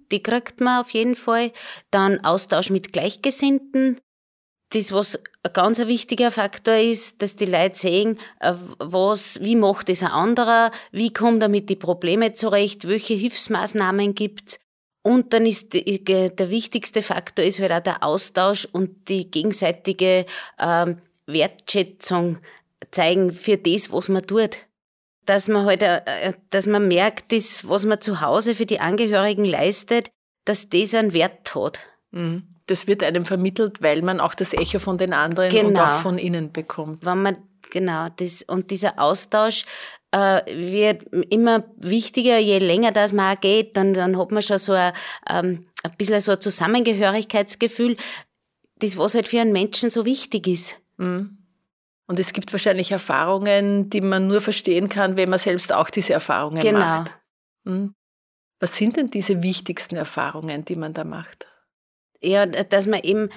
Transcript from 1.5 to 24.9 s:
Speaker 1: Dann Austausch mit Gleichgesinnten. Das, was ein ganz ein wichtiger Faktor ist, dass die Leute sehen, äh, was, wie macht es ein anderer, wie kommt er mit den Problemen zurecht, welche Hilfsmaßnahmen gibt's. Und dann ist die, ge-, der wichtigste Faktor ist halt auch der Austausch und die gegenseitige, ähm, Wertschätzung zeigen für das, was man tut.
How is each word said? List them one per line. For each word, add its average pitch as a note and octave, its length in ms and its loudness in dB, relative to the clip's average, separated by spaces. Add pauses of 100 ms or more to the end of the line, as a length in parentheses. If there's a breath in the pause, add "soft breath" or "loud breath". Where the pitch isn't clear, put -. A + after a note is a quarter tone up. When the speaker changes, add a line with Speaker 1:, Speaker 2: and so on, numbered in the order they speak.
Speaker 1:
Dann G3 340 2
Austausch F3 460 0
mit F#3+ 240 -2
Gleichgesinnten. C4 1080 0 (720)
Das, G3+ 220 0
was G3+ 240 0
ein - 380 -12
ganz G#3+ 260 2
ein A3+ 80 0
wichtiger A#3+ 420 0
Faktor A3+ 460 0
ist, A3 480 0
dass - 140 -4
die G#3 80 -2
Leute F3+ 300 2
sehen, G#3 440 0 (200 loud breath)
äh, F3 140 0 (240)
was, F#3 640 0
wie A3 140 0
macht G3+ 340 2
es F#3 140 0
ein E3+ 80 0
anderer, A3+ 580 2 (220 loud breath)
wie G#3+ 200 -2
kommt A3+ 300 2
er G#3+ 80 4
mit G3+ 220 0
den F#3 80 -2
Problemen F3+ 560 0
zurecht, G3+ 520 0
welche G#3+ 280 -2
Hilfsmaßnahmen G3+ 1000 -2
gibt's. - 460 -6 (420)
Und A#3+ 320 2
dann A3+ 140 4
ist - 260 -2
die, F#3+ 300 -2
ge-, F#3 260 2
der F#3 220 -4
wichtigste A3 500 -2
Faktor F3+ 440 -4
ist F#3+ 160 0
halt F#3 100 0
auch E3+ 80 0
der F3 240 -4
Austausch F#3 600 0
und - 440 -6
die F#3 220 -4
gegenseitige, F#3 920 0 (340 loud breath)
ähm, E3+ 380 0 (300)
Wertschätzung E3+ 1120 -2 (500 loud breath)
zeigen F3+ 440 2
für G3 240 0
das, G3 340 0
was F3+ 180 -4
man F#3 160 0
tut. A3 340 -2 (640)